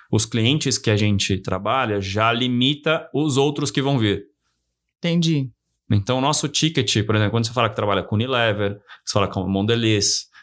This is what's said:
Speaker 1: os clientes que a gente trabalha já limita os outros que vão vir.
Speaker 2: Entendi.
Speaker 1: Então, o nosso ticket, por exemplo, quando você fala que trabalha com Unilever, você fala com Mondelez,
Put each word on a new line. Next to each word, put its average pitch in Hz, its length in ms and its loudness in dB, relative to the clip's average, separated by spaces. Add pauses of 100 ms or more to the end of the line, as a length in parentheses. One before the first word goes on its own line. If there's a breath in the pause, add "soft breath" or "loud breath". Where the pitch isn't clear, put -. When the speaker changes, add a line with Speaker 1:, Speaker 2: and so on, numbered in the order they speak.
(100)
Speaker 1:
os 110 160 2
clientes 131 520 0
que - 120 0
a 104 60 4
gente 101 420 0
trabalha 101 640 -2
já 104 320 0
limita 127 840 0
os 143 220 0
outros 147 340 0
que 147 120 -2
vão 139 180 0
vir. 104 240 0 (760)
Speaker 2:
Entendi. 165 520 0 (400)
Speaker 1:
Então, 107 280 0
o - 20 0
nosso 147 280 0
ticket, 143 580 0
por 107 80 0
exemplo, 104 160 2
quando 117 160 0
você 113 60 -6
fala 120 160 2
que 113 80 -4
trabalha 101 260 0
com - 140 -2
Unilever, 107 640 0 (240 loud breath)
você - 80 -10
fala 98 160 2
com 92 200 -4
Mondelez, 107 800 0 (160 loud breath)